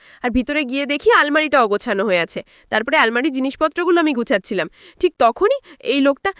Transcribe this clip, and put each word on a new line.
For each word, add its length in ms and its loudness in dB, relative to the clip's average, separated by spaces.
আর 100 -2
ভিতরে 320 -2
গিয়ে 220 -4
দেখি 260 0
আলমারিটা 520 2
অগোছানো 420 -2
হয়ে 160 2
আছে। 180 -6
তারপরে 280 -2
আলমারির 360 0
জিনিসপত্রগুলো 680 -2
আমি 140 0
গুছাচ্ছিলাম, 540 -2
ঠিক 200 0
তখনই 420 2
এই 180 0
লোকটা, 280 0